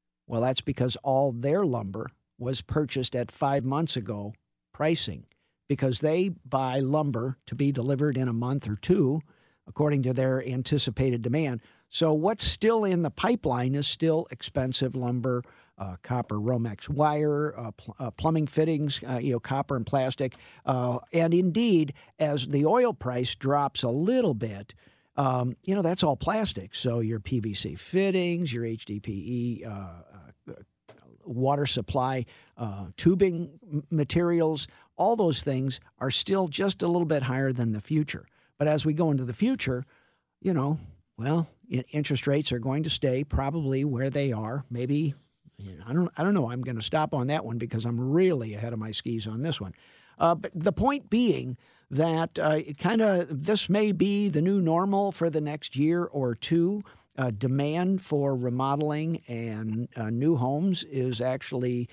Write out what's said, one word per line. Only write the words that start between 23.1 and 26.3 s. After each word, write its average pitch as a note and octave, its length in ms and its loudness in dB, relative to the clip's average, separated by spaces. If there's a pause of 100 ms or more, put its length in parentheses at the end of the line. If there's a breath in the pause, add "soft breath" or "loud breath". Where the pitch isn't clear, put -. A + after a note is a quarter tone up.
drops C#3 480 0
a B2+ 60 2
little F3 460 2
bit, G#2+ 400 -8 (420 soft breath)
um, B2+ 380 2 (100)
you F#3+ 100 0
know, G3+ 80 0
that's E3+ 200 2
all D3 140 2
plastic. G3 580 -4